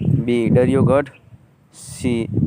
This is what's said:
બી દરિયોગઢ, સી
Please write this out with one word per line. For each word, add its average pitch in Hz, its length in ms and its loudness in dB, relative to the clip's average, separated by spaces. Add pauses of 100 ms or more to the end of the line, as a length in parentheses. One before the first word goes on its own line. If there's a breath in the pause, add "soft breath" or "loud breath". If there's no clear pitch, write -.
(200)
બી 117 320 -2
દરિયોગઢ, 131 560 2 (640)
સી - 560 -6 (180)